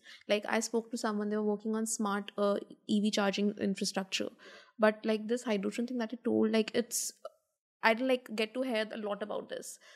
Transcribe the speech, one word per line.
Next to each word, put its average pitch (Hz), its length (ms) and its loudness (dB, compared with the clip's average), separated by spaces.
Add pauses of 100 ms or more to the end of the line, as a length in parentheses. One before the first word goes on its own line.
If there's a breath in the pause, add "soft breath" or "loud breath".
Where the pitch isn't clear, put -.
(280 loud breath)
Like, 208 200 2
I 226 100 2
spoke 226 320 -2
to 247 60 -4
someone, 208 340 -2
they 214 60 0
were 214 80 0
working 208 320 0
on 220 100 0
smart, 208 500 -2
uh, 202 200 2 (320)
E 214 120 4
V 208 120 2
charging 202 480 2
infrastructure. 196 680 -2 (500 loud breath)
But, 214 260 4
like, 214 240 0
this 247 160 -2
hydrogen 208 420 0
thing 254 120 -6
that 220 120 -2
you 240 140 -8
told, 220 260 4
like, 220 240 2
it's, - 380 -2 (720)
I 226 100 8
didn't, 262 140 0
like, 247 260 0
get 220 200 -2
to 254 80 -2
hear 220 300 0
a - 60 -8
lot 202 240 -4
about 202 260 -6
this. - 300 -10 (180 loud breath)